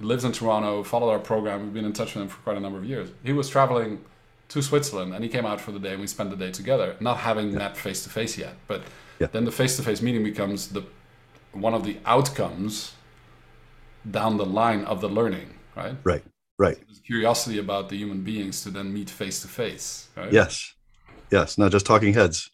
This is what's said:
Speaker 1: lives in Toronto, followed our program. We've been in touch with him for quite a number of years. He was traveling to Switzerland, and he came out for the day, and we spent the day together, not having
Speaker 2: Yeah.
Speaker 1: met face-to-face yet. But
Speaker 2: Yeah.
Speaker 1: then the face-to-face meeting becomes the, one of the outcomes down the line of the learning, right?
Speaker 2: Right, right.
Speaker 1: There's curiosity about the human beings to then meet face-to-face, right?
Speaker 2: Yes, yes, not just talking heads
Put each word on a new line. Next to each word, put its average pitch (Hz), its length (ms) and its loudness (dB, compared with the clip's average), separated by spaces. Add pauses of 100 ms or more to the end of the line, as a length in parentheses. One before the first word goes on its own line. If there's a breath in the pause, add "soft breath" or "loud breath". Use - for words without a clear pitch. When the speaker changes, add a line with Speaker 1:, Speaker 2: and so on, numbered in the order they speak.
Speaker 1:
lives 117 240 0
in 120 80 0
Toronto, 107 500 2
followed 117 280 2
our - 80 4
program. 104 440 -2
We've 104 120 -8
been 110 100 -4
in 107 80 -2
touch - 220 -4
with 104 80 -4
him 98 60 -6
for - 140 -14
quite 104 140 -2
a 101 40 -4
number 98 180 -6
of 92 60 -8
years. 110 260 -6 (120)
He 127 100 -2
was 143 160 2
traveling 120 560 2 (440)
to 151 140 -2
Switzerland, 120 520 0
and 107 80 -6
he 117 80 -4
came 120 160 0
out 104 140 -2
for - 100 -12
the 101 80 -8
day, 98 140 -6
and 98 80 -6
we 101 80 -6
spent 101 220 -6
the 98 60 -8
day 92 140 -4
together, 98 480 0
not 120 200 0
having 107 320 0
Speaker 2:
Yeah. 101 80 -2
Speaker 1:
met 101 180 -4
face-to-face - 600 -6
yet. - 200 -10 (100)
But 101 160 -6 (380 loud breath)
Speaker 2:
Yeah. 80 80 2
Speaker 1:
then 113 160 0
the 113 80 -2
face-to-face 120 500 0
meeting 117 220 2
becomes 101 440 -4
the, 98 140 -6 (720)
one 104 200 0
of 110 120 0
the 101 200 -6
outcomes 107 880 0 (1160)
down 107 280 2
the 101 80 0
line 107 400 2
of 101 140 -2
the 101 80 -2
learning, 101 420 0 (260)
right? 123 260 -6
Speaker 2:
Right, 85 220 2 (340)
right. 92 260 4
Speaker 1:
There's - 140 -20
curiosity 113 600 0
about 98 320 -4
the 98 60 -6
human 101 260 -4
beings 98 400 -4
to 104 80 -10
then 98 220 -6
meet 101 160 -6
face-to-face, - 1080 -8
right? 98 160 -2
Speaker 2:
Yes, - 420 4 (560)
yes, 90 260 4
not 101 140 6
just 98 160 4
talking 107 280 6
heads 90 400 4